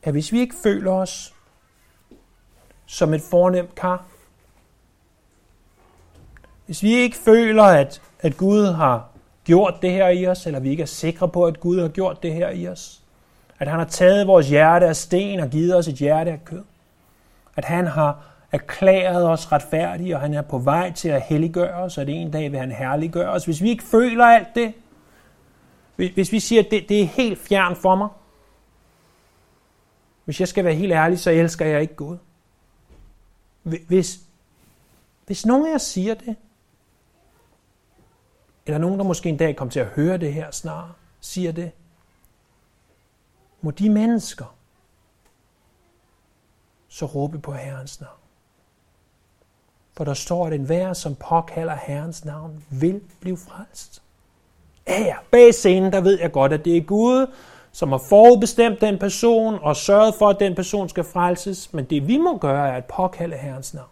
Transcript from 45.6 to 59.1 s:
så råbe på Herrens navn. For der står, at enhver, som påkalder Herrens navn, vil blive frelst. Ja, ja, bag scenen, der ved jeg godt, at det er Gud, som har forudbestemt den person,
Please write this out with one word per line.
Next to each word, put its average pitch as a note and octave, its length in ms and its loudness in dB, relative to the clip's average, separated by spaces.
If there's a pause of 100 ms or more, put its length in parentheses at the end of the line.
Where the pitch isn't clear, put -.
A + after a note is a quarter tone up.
så - 180 -12
råbe D3 320 -6
på C#3+ 140 -14
Herrens C3+ 480 -14
navn. C#3 120 -20 (1800)
For D#3+ 80 -8
der C#3+ 100 -4
står, F3 320 -4
at D#3+ 60 -6
enhver, E3 400 -4
som D#3+ 220 -8
påkalder E3 680 -4
Herrens D3+ 420 -10
navn, D#3 460 -16
vil E3 300 -2 (200)
blive F3+ 160 -8
frelst. - 680 -20 (840)
Ja, F#3 120 -2
ja, G3+ 160 -2 (140)
bag A#3+ 240 10
scenen, F#3 380 2
der G3 80 0
ved F#3 200 2
jeg E3 120 -4
godt, C#3 200 2
at D#3 120 -4
det E3+ 120 2
er E3+ 40 2
Gud, A#3 460 2 (460)
som - 200 -4
har C3 160 -2
forudbestemt A#3 720 6
den G#3 180 0
person, A3 640 0